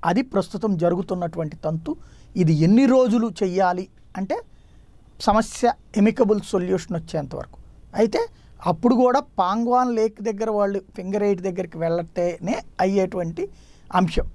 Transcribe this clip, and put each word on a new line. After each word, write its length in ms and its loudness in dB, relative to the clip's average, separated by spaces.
అది 160 2
ప్రస్తుతం 560 -2
జరుగుతున్నటువంటి 760 -2
తంతు. 400 -6
ఇది 180 4
ఎన్ని 320 6
రోజులు 460 4
చెయ్యాలి 440 0
అంటే 240 -6
సమస్య 520 0
ఎమికబుల్ 440 2
సొల్యూషన్ 560 -2
వచ్చేంత 380 -8
వరకు. 240 -14
అయితే 320 0
అప్పుడు 320 2
కూడా 240 4
పాంగ్వాన్ 560 0
లేక్ 260 -2
దగ్గర 280 -4
వాళ్ళు 320 0
ఫింగర్ 280 -4
ఎయిట్ 180 0
దగ్గరికి 360 -6
వెళ్ళటేనే 840 -4
అయ్యేటువంటి 680 -2
అంశం. 400 0